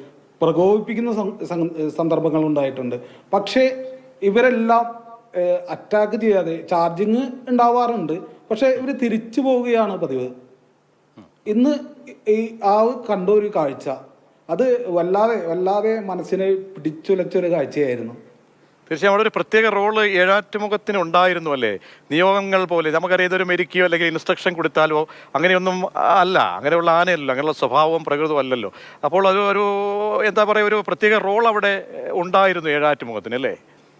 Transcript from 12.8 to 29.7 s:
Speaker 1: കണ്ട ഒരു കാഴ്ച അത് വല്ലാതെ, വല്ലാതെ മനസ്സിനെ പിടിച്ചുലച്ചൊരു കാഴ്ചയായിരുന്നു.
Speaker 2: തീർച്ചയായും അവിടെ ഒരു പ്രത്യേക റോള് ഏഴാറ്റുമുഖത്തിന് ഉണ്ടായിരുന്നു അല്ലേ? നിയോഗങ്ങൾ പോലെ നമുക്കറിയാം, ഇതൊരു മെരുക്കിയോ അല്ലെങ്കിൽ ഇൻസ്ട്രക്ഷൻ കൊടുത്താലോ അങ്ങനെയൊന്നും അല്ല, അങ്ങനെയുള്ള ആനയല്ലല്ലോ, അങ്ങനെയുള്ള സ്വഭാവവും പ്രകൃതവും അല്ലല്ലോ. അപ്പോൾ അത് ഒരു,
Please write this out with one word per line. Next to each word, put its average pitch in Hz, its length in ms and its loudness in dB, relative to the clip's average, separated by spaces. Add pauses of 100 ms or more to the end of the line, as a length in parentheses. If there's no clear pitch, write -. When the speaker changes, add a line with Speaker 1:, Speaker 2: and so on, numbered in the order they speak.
Speaker 1:
കണ്ട 190 220 -2 (100)
ഒരു 208 160 0
കാഴ്ച 147 320 -2 (680)
അത് 175 100 0 (320)
വല്ലാതെ, 196 400 2 (140)
വല്ലാതെ 196 420 0 (180)
മനസ്സിനെ 185 380 -4 (260)
പിടിച്ചുലച്ചൊരു 175 800 -2
കാഴ്ചയായിരുന്നു. 127 600 -2 (720)
Speaker 2:
തീർച്ചയായും 185 260 0
അവിടെ 208 120 2
ഒരു 214 100 0
പ്രത്യേക 214 300 2 (120)
റോള് 214 240 0 (200)
ഏഴാറ്റുമുഖത്തിന് 202 840 0
ഉണ്ടായിരുന്നു 170 520 2
അല്ലേ? 117 160 0 (420)
നിയോഗങ്ങൾ 190 480 2 (100)
പോലെ 165 260 0
നമുക്കറിയാം, 180 340 2
ഇതൊരു 185 200 0
മെരുക്കിയോ 180 360 0
അല്ലെങ്കിൽ 170 260 0
ഇൻസ്ട്രക്ഷൻ 180 440 -2
കൊടുത്താലോ 156 420 2 (380)
അങ്ങനെയൊന്നും 185 400 2 (460)
അല്ല, 185 140 2 (200)
അങ്ങനെയുള്ള 165 320 0 (100)
ആനയല്ലല്ലോ, 160 340 0
അങ്ങനെയുള്ള 143 280 -2
സ്വഭാവവും 156 480 2
പ്രകൃതവും 147 340 0
അല്ലല്ലോ. 123 280 -4 (360)
അപ്പോൾ 180 240 2
അത് 196 80 2 (120)
ഒരു, 202 140 0 (640)